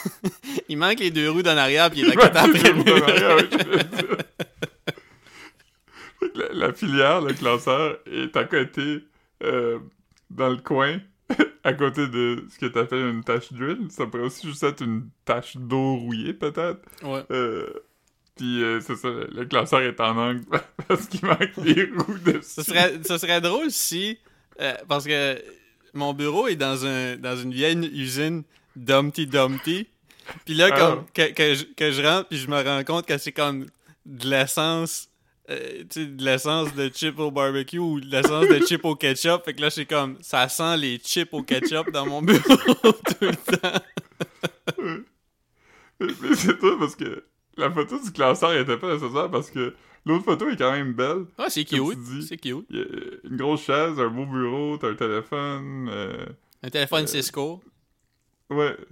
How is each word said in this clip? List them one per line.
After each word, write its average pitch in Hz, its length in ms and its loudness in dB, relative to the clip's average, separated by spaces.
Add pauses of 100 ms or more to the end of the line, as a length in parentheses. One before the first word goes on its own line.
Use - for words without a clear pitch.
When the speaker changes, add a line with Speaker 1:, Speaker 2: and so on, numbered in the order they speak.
(240)
Speaker 1:
<laughs> - 440 -8
il 151 80 -6
manque 185 240 2
les 180 120 0
deux 151 180 2
roues 175 120 0
d'en 165 140 4
arrière, 147 340 6
puis 143 100 -4
il 330 80 4
est - 0 -
à - 40 8
Speaker 2:
Il - 60 4
manque 220 340 8
Speaker 1:
côté 175 220 8
Speaker 2:
les - 80 2
deux - 140 8
Speaker 1:
après - 40 8
Speaker 2:
roues - 0 -
d'en - 60 4
arrière, 185 300 6
Speaker 1:
le - 60 8
Speaker 2:
oui, 185 100 -2
je - 120 0
voulais 185 200 2
dire. 190 320 -4 (2000)
Fait 370 120 -2
que - 60 -10
la, - 280 -2
la - 60 0
filière, 147 480 2
le 139 140 0
classeur, 131 720 0
est - 300 -6
à 135 80 2
côté, 147 600 -2 (400)
euh, 120 340 0 (520)
dans 131 180 0
le 127 80 2
coin, 139 420 0 (320)
<laughs> - 340 0
à - 100 4
côté 139 340 0
de 120 440 0
ce - 60 -20
que 131 80 -4
t'appelles 123 480 0
une 113 80 -6
tache 120 300 -2
d'huile. 160 380 -6
Ça 131 160 -4
pourrait 120 180 -4
aussi 135 240 -8
juste 147 160 -4
être 143 180 -2
une 117 260 -4 (160)
tache 120 320 -4
d'eau 131 400 0
rouillée, 120 380 -6
peut-être. 160 460 -4 (240)
Speaker 1:
Ouais. 135 260 -6
Speaker 2:
Euh, 117 380 -2 (680)
puis, 123 280 -2
euh, 113 160 0
c'est 117 160 -8
ça, 127 140 -6
le, 117 220 -8
le 123 140 -8
classeur 131 360 2
est 120 180 -2
en 113 180 2
angle 120 240 -2 (220)
<laughs> - 240 -12
parce - 180 0
qu'il - 180 -6
manque 196 360 2
des 165 240 4 (120)
roues 185 220 -4
dessus. 170 240 0
Speaker 1:
Ça - 220 -10
serait, 170 400 2
ça 180 140 -2
serait 170 220 2
drôle 226 300 0
si, 202 480 -4 (420)
euh, 131 140 -2 (140)
parce 143 160 0
que 143 360 0 (540)
mon 143 200 -4
bureau 151 340 0
est 185 80 -2
dans 135 300 -2
un, 127 300 -4
dans 127 200 -6
une 127 160 -8
vieille 156 260 0 (160)
usine 147 480 -4 (340)
d'Humpty 139 500 0
Dumpty. 139 600 0 (580)
Puis 156 100 -8
là, 175 180 8
Speaker 2:
Ah. 165 60 4
Speaker 1:
comme, 156 260 4 (100)
que, 160 180 2
que 151 220 4
je, 143 100 -2
que - 280 -2
je 139 100 -2
rentre, 175 260 2
puis 151 100 -6
je 131 100 -6
me 143 140 0
rends 139 220 -2
compte 165 220 -2
que 147 120 -2
c'est 147 140 -8
comme 143 340 -2 (400)
de 135 220 -10
l'essence, 160 800 0 (420)
euh, - 400 -10
tu 160 120 -8
sais, 151 40 -6
de 135 180 -10
l'essence 147 500 0
de 135 180 -2
chip 151 280 -6
au 151 100 -2
barbecue 139 480 -2
ou 160 220 -2
de 131 60 -12
l'essence 151 420 4
de - 180 8
chip 170 180 0
au 156 120 0
ketchup. 165 480 2
Fait 156 100 -8
que 139 60 -14
là, 147 100 2
c'est 147 160 -6
comme, 139 360 -2
ça 131 260 2
sent 165 300 -2
les 127 180 -2
chips 170 360 -4
au 147 120 -6
ketchup 156 480 -2
dans 143 140 -4
mon 143 160 -4
bureau 185 180 6
<laughs> - 420 4
tout 214 380 4
le 180 160 0
temps. 180 440 -2 (960)
Speaker 2:
Ouais. 185 220 -8 (1000)
Mais, 170 60 0 (160)
mais 135 120 2
c'est 180 240 2
toi, 208 200 4
parce 151 180 -2
que - 280 -8 (320)
la 143 140 0
photo 170 300 -2
du 220 100 -10
classeur, 143 420 2
elle 139 100 4
était 123 160 0
pas 180 160 -4
nécessaire 147 360 -2
parce 151 200 -4
que 123 240 -4 (300)
l'autre 170 200 0
photo 160 240 0
est 240 80 -2
quand 127 160 2
même 139 220 -4
belle. 156 320 -2 (120)
Speaker 1:
Ah, 269 100 -4
c'est 151 160 -2
Speaker 2:
Comme 143 260 -2
Speaker 1:
cute. 151 140 -8
Speaker 2:
tu 127 140 -10
dis. 156 80 -10
Speaker 1:
C'est 165 120 -12
cute. 135 320 -8
Speaker 2:
Il - 60 -10
y - 60 -4
a - 20 -6 (460)
une 131 60 -6
grosse 147 260 0
chaise, 147 380 0
un 117 80 2
beau 127 180 -6
bureau, 135 520 -2
t'as 123 120 -4
un 107 40 -6
téléphone, 135 1000 -6
euh, 101 340 -8 (360)
Speaker 1:
Un 127 80 -12
téléphone 151 340 0
Speaker 2:
euh, - 20 -4
Speaker 1:
Cisco. 147 560 -4 (880)
Speaker 2:
Ouais. 143 260 0 (160)